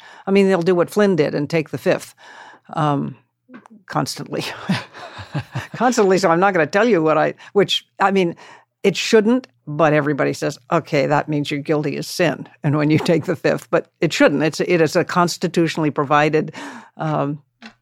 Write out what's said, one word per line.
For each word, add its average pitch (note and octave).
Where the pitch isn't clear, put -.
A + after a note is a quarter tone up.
I -
mean, G3
they'll F#3
do F3
what E3+
Flynn G3+
did D3+
and D3
take D#3+
the C#3+
fifth, -
um, C#3+
constantly. -
<laughs> C#3
Constantly, G#3+
so F#3+
I'm E3
not G3
gonna E3
tell G#3
you F3+
what D#3
I, D3+
which, -
I G3
mean, F#3
it G3
shouldn't, A3+
but D3+
everybody C#3+
says, D3
"Okay, D3+
that D3
means D3
you're D3
guilty D3
as D3+
sin," -
and D3
when D3+
you D#3
take E3
the E3+
fifth, D3+
but -
it E3
shouldn't. D3
It's, D#3
it F3+
is D#3
a D#3+
constitutionally E3+
provided, D3+
um, D3+